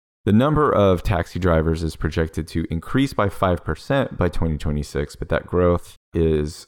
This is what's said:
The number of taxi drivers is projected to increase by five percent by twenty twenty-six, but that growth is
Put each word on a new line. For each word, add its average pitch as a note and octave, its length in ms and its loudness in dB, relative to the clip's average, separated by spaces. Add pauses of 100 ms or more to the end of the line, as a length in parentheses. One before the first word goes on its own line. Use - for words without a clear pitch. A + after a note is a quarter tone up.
(240)
The G2+ 80 2
number C#3+ 420 4
of F#2+ 300 4
taxi F2 340 -2
drivers E2 460 2
is D#2 120 -4
projected D#2+ 520 -4
to E2+ 220 -4
increase C3 420 -2
by G#2 160 0
five F2+ 340 0
percent - 560 -4
by F2+ 120 0
twenty D#2+ 280 -2
twenty-six, D2 580 -4
but - 120 -10
that - 180 -2
growth F2 500 0 (180)
is D#2 540 0